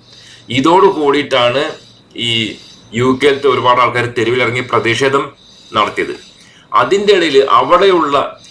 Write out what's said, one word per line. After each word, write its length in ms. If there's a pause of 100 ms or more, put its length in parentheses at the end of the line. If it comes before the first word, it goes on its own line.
(500)
ഇതോടു 360
കൂടിയിട്ടാണ് 760 (520)
ഈ 400 (380)
യു 280
കെയിലത്തെ 260
ഒരുപാട് 320
ആൾക്കാർ 380
തെരുവിലിറങ്ങി 420
പ്രതിഷേധം 720 (400)
നടത്തിയത്. 480 (540)
അതിൻ്റെ 380
ഇടയിൽ 380
അവിടെയുള്ള 920 (100)